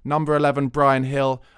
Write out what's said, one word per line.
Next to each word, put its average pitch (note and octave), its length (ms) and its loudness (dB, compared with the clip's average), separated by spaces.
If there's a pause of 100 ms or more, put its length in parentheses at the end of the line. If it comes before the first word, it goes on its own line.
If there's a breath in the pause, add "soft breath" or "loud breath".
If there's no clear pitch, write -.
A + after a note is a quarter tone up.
number D3+ 320 -2
eleven, C#3+ 320 0
Bryan C3+ 360 2
Gil. C3+ 380 -4 (160 soft breath)